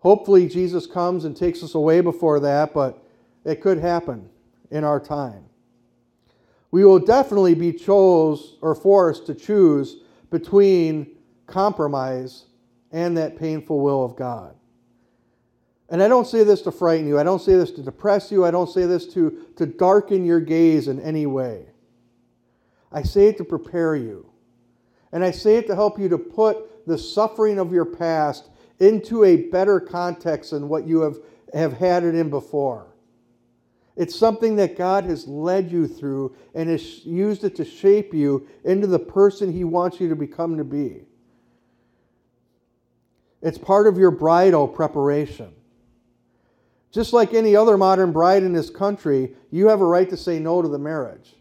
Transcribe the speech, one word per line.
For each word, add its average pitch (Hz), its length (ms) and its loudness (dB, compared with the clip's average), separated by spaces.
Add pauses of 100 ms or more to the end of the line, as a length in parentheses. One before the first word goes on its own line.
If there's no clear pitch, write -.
Hopefully 190 480 4
Jesus 175 380 -6
comes 175 380 -4
and 151 120 -10
takes 175 260 -4
us 160 120 -18
away 160 260 2
before 165 400 0
that, 143 320 -2
but 135 320 -4 (400)
it 151 160 -4
could 190 180 0
happen 165 520 -6 (400)
in 151 140 -6
our 147 140 0
time. 139 460 -10 (1300)
We 190 140 4
will 190 160 10
definitely 202 540 2
be 170 180 -2
chose 170 920 2
or 156 120 -2
forced 185 520 2
to 151 80 -8
choose 160 640 0 (320)
between 170 840 0 (300)
compromise 143 1000 -6 (460)
and 170 280 -4
that 160 180 -6
painful 156 440 -6
will 135 240 0
of 120 120 -10
God. 117 380 -12 (1400)
And 175 80 -2
I 196 60 4
don't 233 200 2
say 226 180 2
this 202 180 2
to 175 80 -6
frighten 165 380 -2
you. 143 100 0
I 147 60 0
don't 180 180 -2
say 190 140 4
this 175 160 0
to 143 100 -16
depress 196 480 -4
you. 190 140 2
I 170 80 0
don't 180 180 -2
say 180 160 -2
this 175 260 -4
to, 160 320 -4 (120)
to 165 100 -4
darken 196 580 0
your 170 140 2
gaze 160 480 2
in 135 140 -6
any 156 260 -6
way. 127 400 -6 (1300)
I 147 100 -8
say 202 240 2
it 214 120 2
to 175 60 -10
prepare 165 520 -4
you. 110 340 -12 (800)
And 175 140 -4
I 180 80 0
say 214 240 2
it 226 100 -2
to 208 80 -4
help 208 240 -2
you 196 100 -4
to 170 80 0
put - 680 -4
the 165 100 -4
suffering 214 640 -2
of 175 140 -4
your 175 120 2
past 160 680 -4 (280)
into 214 460 2
a 175 240 4
better 190 320 0
context 175 720 -8
than 143 160 -8
what 156 180 -4
you 160 140 0
have, 151 160 -2 (360)
have 151 200 -2
had 175 320 0
it 165 100 -2
in 160 160 -2
before. 135 560 -6 (1120)
It's 170 180 -6
something 226 420 0
that 196 220 -2
God 185 260 -2
has 165 220 -8
led 170 460 -4
you 165 160 -2
through 139 480 -10 (180)
and 165 160 -6
has - 340 -8
used 190 380 -4
it 202 140 -6
to 160 80 -6
shape 202 500 0
you 143 320 -2 (180)
into 196 220 0
the 175 140 0
person 196 520 2
he 180 120 -6
wants 175 360 -2
you 180 80 -2
to 160 60 -2
become 160 420 -6
to 151 80 -6
be. 135 380 -8 (2500)
It's 156 160 -6
part 208 300 4
of 185 100 2
your 185 140 6
bridal 165 560 4
preparation. 143 840 -4 (1400)
Just 226 200 -4
like 226 220 2
any 220 200 4
other 214 240 6
modern 190 320 2
bride 180 320 4
in 185 100 -2
this 170 160 -4
country, 151 680 -4 (160)
you 185 160 2
have 208 120 4
a 185 60 4
right 180 240 2
to 185 60 -8
say 165 240 -6
no 165 200 -2
to 165 60 -2
the 143 120 -6
marriage. 143 640 -10